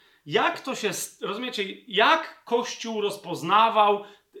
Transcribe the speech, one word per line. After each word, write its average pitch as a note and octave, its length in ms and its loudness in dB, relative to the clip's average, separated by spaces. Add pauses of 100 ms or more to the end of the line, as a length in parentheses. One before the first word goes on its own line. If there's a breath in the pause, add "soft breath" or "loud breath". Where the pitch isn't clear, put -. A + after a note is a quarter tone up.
(260 soft breath)
Jak B3+ 340 0
to B3+ 140 -6
się G#3+ 140 -4
s-, - 340 -8
rozumiecie, A3 420 -6 (240)
jak C4 560 2
Kościół A3+ 560 -4
rozpoznawał, G3+ 1040 2 (360 loud breath)